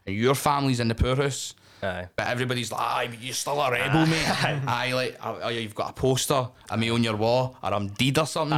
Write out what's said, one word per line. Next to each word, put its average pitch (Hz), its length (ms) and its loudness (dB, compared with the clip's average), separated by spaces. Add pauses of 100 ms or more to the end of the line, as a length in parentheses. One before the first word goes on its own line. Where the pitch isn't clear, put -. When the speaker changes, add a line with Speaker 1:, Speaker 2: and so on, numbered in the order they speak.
Speaker 1:
and 95 80 -4
your 120 220 4
family's 139 420 2
in 120 80 0
the 113 80 2
poorhouse. 131 600 0 (280)
Speaker 2:
Aye. 90 320 -4
Speaker 1:
But 107 140 0
everybody's 120 420 -2
like, 123 100 -4
"Aye, 123 300 0
but 113 100 -16
you're 127 140 -8
still 143 260 -2
a 135 120 2
rebel, 139 300 2
Speaker 2:
Aye. - 20 4
Speaker 1:
mate." 156 600 0
Speaker 2:
<laughs> - 40 -2
Speaker 1:
Aye, 123 260 0
like, 127 260 -2
oh, 104 220 -8
oh, 110 60 -4
you've 113 260 -4
got - 160 -4
a - 40 -12
poster 131 540 2 (220)
of 104 80 -2
me 113 120 2
on 117 120 2
your 113 140 2
wall, 123 440 2
or 98 140 -2
I'm 101 140 0
dead 131 300 2
or 156 80 2
something. 156 320 0